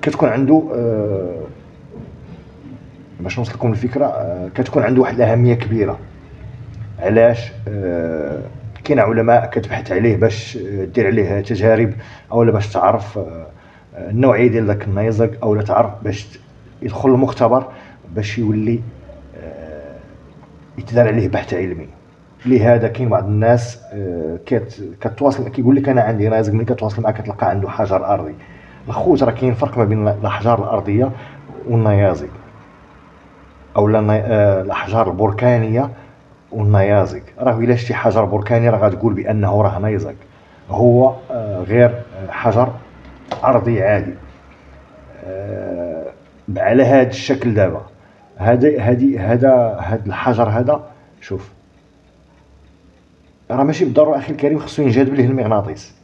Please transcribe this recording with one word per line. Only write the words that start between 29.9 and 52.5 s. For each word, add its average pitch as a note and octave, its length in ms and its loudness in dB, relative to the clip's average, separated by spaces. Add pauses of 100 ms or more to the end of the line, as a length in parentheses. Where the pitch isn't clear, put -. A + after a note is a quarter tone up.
الاحجار G2+ 560 0
الارضيه G#2 480 -2 (580)
والنيازك G2+ 600 2 (1500)
او G#2 100 4
لا A2 140 4
ني-، G#2 240 2
آه، G#2 360 2
الاحجار F#2+ 500 -2
البركانيه A2 800 0 (600)
والنيازك. G2+ 720 2 (160)
راه A#2 200 0
الا A#2+ 160 2
شتي A#2 180 -4
حجر G#2+ 320 2
بركاني G#2+ 440 2
راه A2 80 2
غتقول G2+ 360 2
بانه G2+ 480 0
راه G2 180 0
نيزك، F#2+ 360 -4 (540)
هو، B2 460 4 (160)
آه، G#2 300 -6
غير، A#2 280 4
آه، G2+ 420 -10
حجر A#2 380 0 (760)
ارضي A#2 400 2
عادي، G2+ 300 0 (1120)
آه، F#2 800 -8 (520)
على A#2+ 260 4
هذا B2+ 260 6
الشكل B2 440 -2
دابا. G2+ 280 2 (560)
هذا، B2 420 4
هذه، A#2+ 540 2
هذا، B2 480 4
هذا G#2 240 -4
الحجر A2+ 440 0
هذا، B2+ 340 0 (380)
شوف، - 300 -12 (2000)